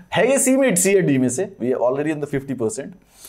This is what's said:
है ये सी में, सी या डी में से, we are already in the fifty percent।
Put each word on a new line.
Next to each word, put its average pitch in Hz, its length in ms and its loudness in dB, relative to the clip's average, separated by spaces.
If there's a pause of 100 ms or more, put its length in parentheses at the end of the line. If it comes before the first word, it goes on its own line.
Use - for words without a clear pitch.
(160)
है 226 160 2
ये 277 80 2
सी 262 180 2
में, 262 180 2
सी 190 200 2
या 190 60 6
डी 147 160 2
में 127 120 2
से, 185 320 -6
we 123 100 -2
are 123 100 -2
already 143 340 0
in 147 100 -6
the - 100 -10
fifty 135 260 -6
percent। 131 280 -4 (400)